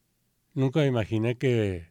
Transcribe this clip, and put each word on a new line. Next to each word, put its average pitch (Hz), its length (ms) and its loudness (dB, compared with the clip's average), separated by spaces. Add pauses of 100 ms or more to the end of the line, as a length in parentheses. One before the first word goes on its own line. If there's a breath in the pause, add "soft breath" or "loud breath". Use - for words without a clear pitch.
(540)
nunca 135 260 0
me 143 60 2
imaginé 113 520 0
que 104 520 0